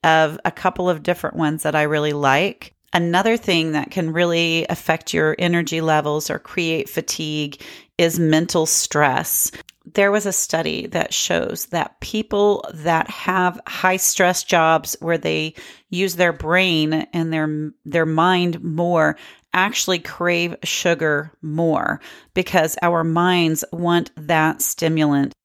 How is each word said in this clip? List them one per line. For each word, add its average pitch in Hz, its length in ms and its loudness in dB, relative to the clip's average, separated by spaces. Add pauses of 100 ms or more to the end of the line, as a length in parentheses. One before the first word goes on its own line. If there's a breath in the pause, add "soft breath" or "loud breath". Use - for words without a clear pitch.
of 160 400 2
a 170 80 -2
couple 180 380 -2
of 160 120 -2
different - 360 -4
ones 156 260 -2
that 151 140 0
I 151 60 2
really 151 280 0
like. 147 640 0 (180)
Another 180 460 2
thing 165 340 0
that 151 200 -2
can 165 200 -2
really 165 580 0
affect - 440 -4
your 156 260 2
energy 170 400 0
levels 151 500 0
or - 100 -4
create 160 500 -4
fatigue 151 720 -4 (360 loud breath)
is 165 220 2
mental 160 460 2
stress. - 840 0 (440 loud breath)
There 202 180 4
was 208 140 0
a 190 80 -2
study 156 540 -2
that - 260 -4
shows - 540 -2
that - 340 -6
people 208 720 0
that 160 360 -2
have 180 580 -2
high 185 280 0
stress - 480 2
jobs 160 560 2
where 165 180 -2
they 156 360 -4 (360 loud breath)
use 175 280 -2
their 175 160 4
brain 156 800 0
and 165 180 -2
their, 156 400 -4 (140)
their 160 200 0
mind 170 560 2
more 165 560 0 (360 loud breath)
actually 185 460 0
crave 175 640 -2
sugar 156 680 0 (100)
more 160 600 0 (320 loud breath)
because 180 480 0
our 170 240 2
minds 165 680 2
want 170 460 0
that 156 440 0
stimulant. 151 720 2 (120)